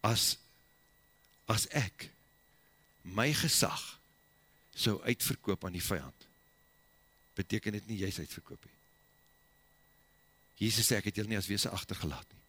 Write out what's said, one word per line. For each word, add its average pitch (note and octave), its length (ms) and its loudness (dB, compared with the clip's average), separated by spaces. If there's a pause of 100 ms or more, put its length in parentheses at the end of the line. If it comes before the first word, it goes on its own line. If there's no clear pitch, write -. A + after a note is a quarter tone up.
as, - 320 4 (1160)
as - 160 2 (100)
ek - 300 -4 (960)
my G#2 300 2
gesag - 460 2 (920)
sou - 320 0
uitverkoop - 600 -2
aan F2+ 120 -4
die D#2+ 60 -4
vyand, C#2+ 440 -4 (1080)
beteken G#2 400 -2
dit G2+ 120 -10
nie G2+ 120 -2
jy G2 80 0
is - 120 -6
uitverkoop - 440 -14
nie. - 120 -20 (1800)
Jesus A2 240 4
sê, A#2+ 100 4
"Ek G2+ 140 0
het - 60 -8
julle G#2+ 120 -2
nie A2 100 0
as F#2+ 100 -2
wese G2+ 220 0
agtergelaat - 640 -6
nie." - 160 -20